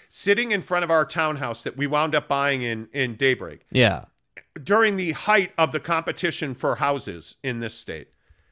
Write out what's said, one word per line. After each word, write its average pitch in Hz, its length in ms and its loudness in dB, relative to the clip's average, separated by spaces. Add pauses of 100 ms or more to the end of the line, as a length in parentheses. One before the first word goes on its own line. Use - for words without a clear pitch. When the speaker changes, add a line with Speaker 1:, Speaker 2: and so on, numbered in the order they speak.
Speaker 1:
sitting 226 440 0
in 196 100 0
front 175 240 0
of 160 60 0
our 160 120 6
townhouse 147 600 -2
that - 120 -6
we 139 100 -2
wound 151 300 0
up 147 140 -2
buying 139 320 0
in, 113 320 -4
in 127 220 -2
Daybreak. 101 560 0
Speaker 2:
Yeah. 104 340 4 (560)
Speaker 1:
During 208 340 4
the 180 160 -2
height 202 460 2
of 160 160 2
the 151 80 -4
competition 160 720 -2
for 131 220 0
houses 131 680 -4
in 123 160 -4
this 117 140 -6
state, 80 340 -10 (440)